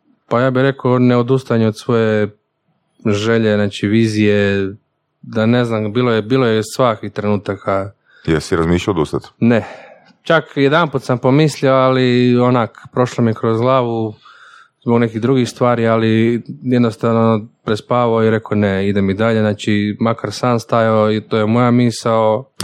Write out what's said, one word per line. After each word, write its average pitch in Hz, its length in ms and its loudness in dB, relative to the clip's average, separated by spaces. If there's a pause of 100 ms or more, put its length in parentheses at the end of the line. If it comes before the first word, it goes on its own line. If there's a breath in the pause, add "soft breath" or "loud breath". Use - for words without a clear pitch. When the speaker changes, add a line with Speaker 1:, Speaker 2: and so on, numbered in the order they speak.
(280)
Speaker 1:
Pa 117 120 0
ja 131 100 0
bih 127 120 0
rekao 131 360 0
neodustajanje 123 680 2
od 107 120 -2
svoje 110 580 -2 (720)
želje, 110 480 0
znači 104 320 -2
vizije, 104 840 0 (540)
da 113 240 -4
ne 123 180 2
znam, 107 280 -4
bilo 123 200 0
je, 110 100 0
bilo 127 240 0
je 110 200 0
svakih 110 460 -2
trenutaka. 101 760 -4 (360 soft breath)
Speaker 2:
Jesi 80 300 -2
razmišljao 87 360 0
odustat? 78 300 -4 (160)
Speaker 1:
Ne. 113 280 2 (560 loud breath)
Čak 160 220 2 (120)
jedanput 139 460 0
sam 123 160 -2
pomislio, 139 540 2
ali 127 680 2
onak, 123 400 0 (140)
prošlo 123 320 -2
mi 110 100 2
kroz 113 260 -2
glavu 117 540 -2 (680 loud breath)
zbog 117 160 2
nekih 113 220 0
drugih 123 280 2
stvari, 117 380 0
ali 113 560 2 (200)
jednostavno 113 840 0 (180)
prespavao 113 600 0
i 110 60 2
rekao 107 240 -2
ne, 98 340 0
idem 98 220 0
i 95 40 -2
dalje, 110 260 0
znači 104 580 -2
makar 113 340 -4
sam 120 280 -2
stajao 110 520 0
i 110 80 -2
to - 160 -6
je 107 100 0
moja 120 240 2
misao. 113 760 0 (200)